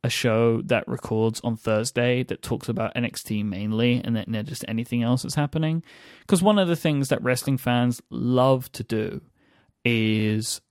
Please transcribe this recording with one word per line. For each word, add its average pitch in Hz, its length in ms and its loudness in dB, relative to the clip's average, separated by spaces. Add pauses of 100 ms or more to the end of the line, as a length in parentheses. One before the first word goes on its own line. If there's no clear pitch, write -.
a 123 60 0
show 113 520 2
that 117 240 0
records 113 560 -2
on 117 140 -2
Thursday 120 640 0
that - 180 -6
talks - 280 -6
about 113 260 -2
N 120 100 -2
X - 200 -8
T 104 180 -4
mainly, 107 640 0
and 117 100 0
then 110 320 -4
just - 220 -10
anything 117 340 -2
else 123 220 2
that's - 100 -6
happening. 156 480 -2 (460)
'Cause 180 160 2
one 208 160 6
of 180 80 2
the 170 80 2
things 143 320 0
that - 160 2
wrestling 127 340 0
fans 123 500 2
love 127 640 2
to 120 120 -8
do - 360 -4 (640)
is 110 760 0 (100)